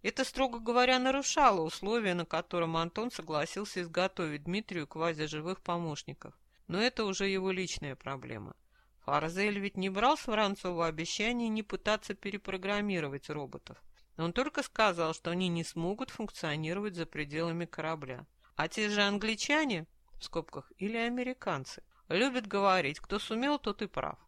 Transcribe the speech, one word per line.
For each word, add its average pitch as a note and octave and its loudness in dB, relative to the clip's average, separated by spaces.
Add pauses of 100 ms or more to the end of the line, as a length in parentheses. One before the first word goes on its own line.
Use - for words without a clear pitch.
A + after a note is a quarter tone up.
Это, A3 0
строго B3+ 0
говоря, B3 4
нарушало C4 6
условия, G3 0
на F3 0
котором E3 0
Антон E3+ 0
согласился E3 -4
изготовить E3+ -2
Дмитрию F3 -4
квазиживых D#3+ -2
помощников. E3 -4 (320)
Но E3+ -2
это A#3 2
уже G3 0
его F#3+ 0
личная E3+ -4
проблема. B2+ -8 (500)
Фарзель F3+ 2
ведь G3 -4
не F#3+ 0
брал A3+ 4
с - -8
Воронцова G3 2
обещание G#3 0
не A3 0
пытаться G#3 -2
перепрограммировать F#3+ -2
роботов. D3 -8 (360)
Он E3 -2
только C#4 0
сказал, E3+ 2
что - -6
они F3+ 0
не E3 0
смогут F3+ -4
функционировать F3 -4
за E3 -4
пределами D#3+ -4
корабля. D#3 -6 (300)
А D3+ 2
те G#3+ 0
же G#3 4
англичане, G#3+ 2 (320)
в - -10
скобках, - -6
или G#3+ -2
американцы, A#3+ -2 (260)
любят A#3+ 2
говорить: F#3 4
«Кто - -4
сумел, C4+ 0
тот - -4
и G#3 -2
прав». - -4